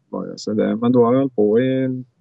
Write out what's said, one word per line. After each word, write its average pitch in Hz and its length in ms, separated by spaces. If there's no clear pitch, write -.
var 98 180
jag. 90 140
Så 104 120
det, 104 240
men 120 160
då 120 120
har 117 80
jag 131 80
hållit 139 160
på 107 240
i, 131 440